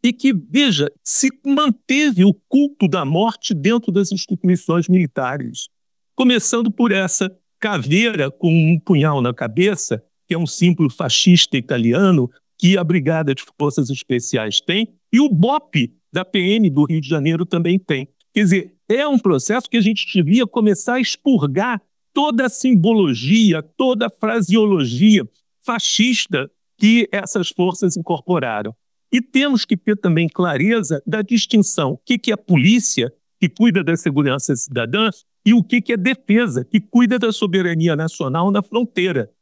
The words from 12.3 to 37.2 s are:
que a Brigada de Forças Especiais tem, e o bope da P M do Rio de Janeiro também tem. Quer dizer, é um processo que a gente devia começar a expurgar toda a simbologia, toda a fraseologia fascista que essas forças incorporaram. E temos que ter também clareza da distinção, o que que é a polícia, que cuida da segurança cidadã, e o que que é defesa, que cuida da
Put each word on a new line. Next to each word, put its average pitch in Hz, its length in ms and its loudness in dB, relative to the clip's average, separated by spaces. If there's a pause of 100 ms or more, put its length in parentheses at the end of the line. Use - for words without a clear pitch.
que 190 200 2
a 180 60 -2
Brigada 160 520 -2
de - 80 -16 (160)
Forças 143 300 -2
Especiais 120 720 -4
tem, 214 260 -2 (240)
e 233 80 6
o 294 80 4
bope 208 640 0 (200)
da 185 100 -4
P 190 160 -4
M 196 300 2
do 143 160 2
Rio 160 160 -2
de 131 80 -12
Janeiro 165 360 -2
também 170 320 -2
tem. 139 300 -4 (260)
Quer 208 100 0
dizer, 180 320 0 (120)
é 262 180 0
um 277 140 0
processo 196 500 -2
que 240 60 -6
a 226 60 2
gente 202 320 0
devia 196 340 2
começar 214 460 -2
a 254 80 -2
expurgar 208 800 -2 (320)
toda 277 320 0
a 226 40 -2
simbologia, 185 1120 2
toda 233 460 -2
a - 20 -6
fraseologia 196 1160 2 (340)
fascista 220 880 -2 (280)
que 226 340 4
essas 185 380 -4
forças 180 480 -2
incorporaram. 131 760 -4 (380)
E 247 120 2
temos 269 420 0
que 226 100 -2
ter 214 200 -2
também 170 340 0
clareza 175 720 -2
da 214 200 -4
distinção, 196 680 0
o 131 40 -8
que - 180 -2
que 220 140 -4
é 214 60 0
a - 20 -16
polícia, 165 720 0 (280)
que 175 100 0
cuida 196 340 0
da 165 140 -2
segurança 143 580 -2
cidadã, 131 540 -4 (340)
e 214 80 4
o 240 120 4
que 247 180 0
que 262 120 -4
é 226 40 -2
defesa, 202 680 0
que - 160 -6
cuida 240 380 0
da 226 140 -2